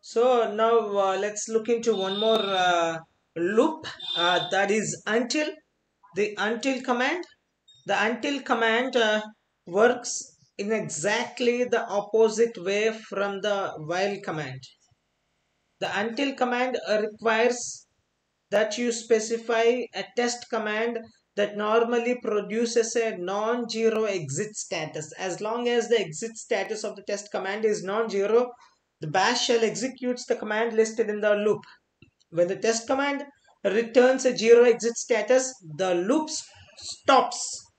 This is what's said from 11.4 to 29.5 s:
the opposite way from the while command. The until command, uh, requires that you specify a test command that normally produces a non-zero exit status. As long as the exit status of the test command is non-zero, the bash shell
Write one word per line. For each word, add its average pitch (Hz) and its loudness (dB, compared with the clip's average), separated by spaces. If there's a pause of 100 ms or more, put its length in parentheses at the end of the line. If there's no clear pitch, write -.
the 240 -2
opposite 220 2
way 202 0
from 202 -6
the 196 -2
while 185 -2
command. 143 -8 (1200)
The 185 -4
until 233 -2
command, 247 -2
uh, 208 0
requires 226 -2 (640)
that 208 0
you 240 0
specify 226 0 (120)
a - -6 (140)
test 240 -2
command 220 -2 (380)
that 202 0
normally 233 2
produces 220 0
a 226 0
non-zero 220 -2
exit 185 -4
status. 156 -8
As 180 -6
long 240 -2
as 233 0
the 226 4
exit 202 -8
status 208 -4
of 208 -8
the 196 -18
test 202 -8
command 202 -4
is 196 0
non-zero, 214 0 (500)
the 156 -8
bash 202 2
shell 226 4